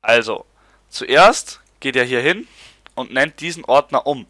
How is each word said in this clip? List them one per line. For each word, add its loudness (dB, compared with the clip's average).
Also, 0
zuerst 2
geht 0
ihr 2
hier -2
hin -2
und -10
nennt -2
diesen -10
Ordner 0
um. -6